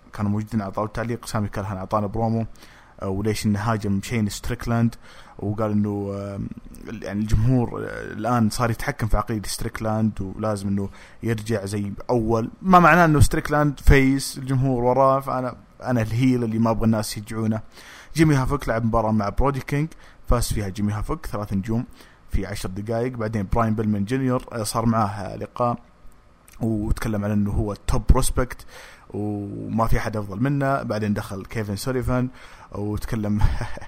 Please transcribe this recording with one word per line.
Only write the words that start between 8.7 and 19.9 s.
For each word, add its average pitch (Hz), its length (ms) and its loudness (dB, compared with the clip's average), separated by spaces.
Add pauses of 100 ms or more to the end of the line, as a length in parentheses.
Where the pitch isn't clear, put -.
يتحكم 117 360 -4
في 104 100 4
عقلية 104 280 -2
ستريكلاند، 110 760 -2
ولازم 101 480 -4
إنه 98 200 0 (340)
يرجع 110 420 -2
زي 101 280 -4 (180)
أول، 113 400 0 (120)
ما 180 160 8
معناه 170 260 8
إنه 151 160 6
ستريكلاند 147 600 2
فيس، 135 580 4
الجمهور 131 460 0
وراه، 135 360 4
فأنا، 127 360 -4 (260)
أنا 120 200 0
الهيل 120 420 2
اللي 110 140 0
ما 117 120 4
أبغى 110 140 0
الناس 110 320 0
يشجعونه. 110 440 -4 (540)
جيمي 156 200 6
هافوك 135 340 0
لعب 117 160 0
مباراة 110 280 2
مع 104 160 2
برودي 131 320 0
كينج، 147 280 -2 (400)